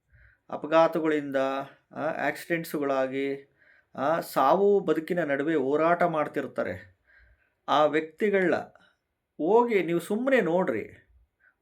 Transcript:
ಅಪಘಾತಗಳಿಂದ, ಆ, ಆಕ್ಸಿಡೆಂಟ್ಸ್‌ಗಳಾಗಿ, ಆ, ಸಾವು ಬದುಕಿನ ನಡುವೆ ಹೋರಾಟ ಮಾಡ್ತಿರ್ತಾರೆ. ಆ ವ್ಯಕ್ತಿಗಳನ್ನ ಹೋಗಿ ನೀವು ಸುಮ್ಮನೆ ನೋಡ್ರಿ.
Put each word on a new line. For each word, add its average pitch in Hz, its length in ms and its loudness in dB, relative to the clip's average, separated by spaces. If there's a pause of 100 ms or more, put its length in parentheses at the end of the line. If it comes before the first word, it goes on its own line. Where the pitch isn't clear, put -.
(500)
ಅಪಘಾತಗಳಿಂದ, 156 840 2 (560)
ಆ, - 100 -8
ಆಕ್ಸಿಡೆಂಟ್ಸ್‌ಗಳಾಗಿ, 139 1500 -4 (420)
ಆ, 147 260 -2
ಸಾವು 190 600 2
ಬದುಕಿನ 160 440 -2
ನಡುವೆ 143 300 -2
ಹೋರಾಟ 156 480 2
ಮಾಡ್ತಿರ್ತಾರೆ. 147 920 -4 (720)
ಆ 147 160 4
ವ್ಯಕ್ತಿಗಳನ್ನ 160 680 0 (840)
ಹೋಗಿ 214 440 4
ನೀವು 170 180 -2
ಸುಮ್ಮನೆ 247 400 0
ನೋಡ್ರಿ. 170 600 -2 (600)